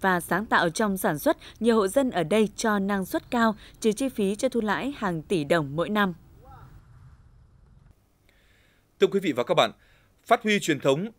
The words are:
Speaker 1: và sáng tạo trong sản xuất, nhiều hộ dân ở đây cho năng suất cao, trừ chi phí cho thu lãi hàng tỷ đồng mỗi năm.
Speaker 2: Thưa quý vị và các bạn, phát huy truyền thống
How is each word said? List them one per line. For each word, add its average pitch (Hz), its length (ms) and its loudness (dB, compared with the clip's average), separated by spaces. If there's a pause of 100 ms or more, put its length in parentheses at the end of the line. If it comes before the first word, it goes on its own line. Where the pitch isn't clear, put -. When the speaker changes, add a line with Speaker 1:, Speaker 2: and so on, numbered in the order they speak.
Speaker 1:
và 185 180 2
sáng 180 260 -2
tạo 175 240 2
trong 196 280 -2
sản 165 220 -2
xuất, 320 180 0 (220)
nhiều 226 160 2
hộ 202 120 4
dân 254 240 0
ở 175 120 -2
đây 202 320 2
cho 208 240 0
năng 196 260 -2
suất - 260 -8
cao, 226 240 2 (240)
trừ 220 120 2
chi 262 180 -2
phí 208 260 -2
cho 254 140 -2
thu 240 120 -2
lãi 208 360 -2
hàng 175 240 -4
tỷ 165 220 -2
đồng 147 320 0
mỗi 170 140 -2
năm. 202 240 0 (2750)
Speaker 2:
Thưa 190 80 4
quý 196 120 -2
vị 185 120 -2
và 120 120 -2
các 180 100 -4
bạn, 127 180 4 (540)
phát 226 180 2
huy 208 160 2
truyền 147 200 -2
thống 156 280 0 (120)